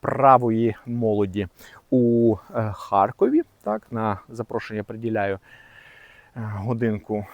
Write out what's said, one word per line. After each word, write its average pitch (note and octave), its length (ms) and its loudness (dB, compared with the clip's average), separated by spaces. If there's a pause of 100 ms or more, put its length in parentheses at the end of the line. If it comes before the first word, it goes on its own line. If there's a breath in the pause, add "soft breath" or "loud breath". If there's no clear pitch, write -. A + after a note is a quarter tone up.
правої A#2 760 4 (100)
молоді G#2 600 -2 (420 loud breath)
у, A#2 460 4 (180)
е, A2 200 -2
Харкові. D#3 680 2 (200)
Так, G#3+ 280 -4
на G#2+ 280 -2 (100)
запрошення A2+ 540 -8
приділяю, A2 560 -4 (960 loud breath)
е, A#2+ 40 -10 (160)
годинку, G#2+ 760 -4